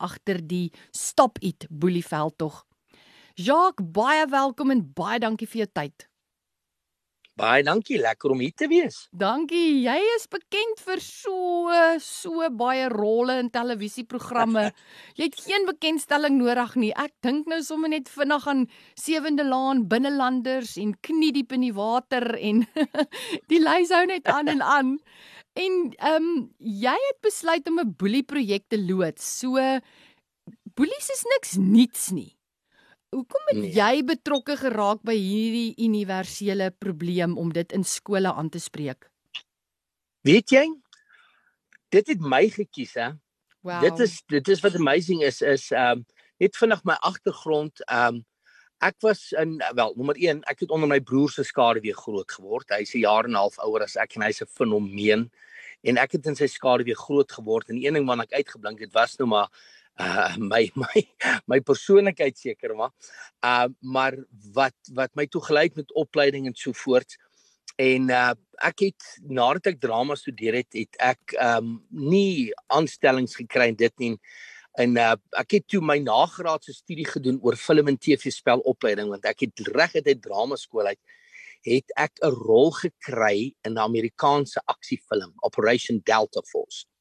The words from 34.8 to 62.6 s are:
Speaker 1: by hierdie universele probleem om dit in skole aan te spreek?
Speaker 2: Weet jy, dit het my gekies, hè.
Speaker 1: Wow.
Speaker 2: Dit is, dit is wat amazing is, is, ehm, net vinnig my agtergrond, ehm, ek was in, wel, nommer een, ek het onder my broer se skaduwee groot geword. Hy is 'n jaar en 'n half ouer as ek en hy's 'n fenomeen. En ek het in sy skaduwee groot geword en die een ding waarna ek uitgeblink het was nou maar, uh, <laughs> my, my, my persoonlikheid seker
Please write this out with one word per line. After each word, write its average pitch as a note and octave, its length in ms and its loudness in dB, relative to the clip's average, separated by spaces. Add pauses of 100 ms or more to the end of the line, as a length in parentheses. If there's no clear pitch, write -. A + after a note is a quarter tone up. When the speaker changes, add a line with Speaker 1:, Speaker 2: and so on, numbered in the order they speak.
Speaker 1:
by A3+ 160 -2
hierdie A3 640 -2
universele G3 840 -2 (100)
probleem F3 540 -2 (100)
om E3+ 80 -2
dit E3+ 240 -4
in G3 80 0
skole F#3+ 480 -2
aan D3+ 240 -4
te E3+ 80 -10
spreek? - 460 -10 (1120)
Speaker 2:
Weet F#3+ 320 4
jy, C4+ 80 8 (1300)
dit G#3 160 6
het B3 160 0
my C#3 220 4 (100)
gekies, C#3+ 400 -8
hè. A#2+ 140 -4 (580)
Speaker 1:
Wow. F3 160 -6
Speaker 2:
Dit E3 240 2
is, F3+ 240 -8
dit C#3+ 240 0
is - 80 0
wat F#3+ 160 2
amazing D#3+ 480 2
is, B2+ 160 -2
is, C#3+ 320 0
ehm, B2 300 2 (340)
net F#3+ 160 2
vinnig A3+ 320 0
my D#3+ 140 2
agtergrond, D#3 880 -4
ehm, A#2+ 340 0 (560)
ek F#3+ 240 0
was A3 300 0
in, D#3+ 260 -2 (160)
wel, A2+ 240 0
nommer C#3+ 160 -2
een, D#3 320 0
ek C#3+ 220 -6
het - 20 -10
onder D#3 240 0
my C#3 60 2
broer C3+ 340 0
se C#3 80 -4
skaduwee A2+ 560 0
groot G2+ 320 -8
geword. G2+ 400 -8
Hy G#2 160 -2
is - 80 -10
'n A#2+ 80 0
jaar G#2+ 220 4
en A#2+ 100 -6
'n G2+ 80 0
half G2+ 160 -2
ouer G#2+ 240 -2
as - 140 -8
ek G#2+ 180 -4
en A2 80 -6
hy's G#2+ 180 -4
'n A2 60 -10
fenomeen. G#2+ 800 0 (560)
En A#2+ 160 2
ek C3 140 0
het D#3 140 -4
in D3 100 -2
sy C#3+ 100 2
skaduwee B2 480 0
groot C#3+ 380 0
geword A2 380 -4
en A2+ 40 -6
die B2+ 140 -4
een D#3 60 0
ding C#3+ 120 0
waarna A#2+ 160 0
ek - 160 -4
uitgeblink A2 400 -8
het G#2+ 140 -14
was A2+ 260 2
nou B2+ 100 0
maar, G#2 220 2 (500)
uh, F#2 420 -2
<laughs> G2 100 -4
my, A2+ 220 2
my, C3 280 0 (440)
my C3+ 140 2
persoonlikheid E3 800 2
seker A2+ 360 -8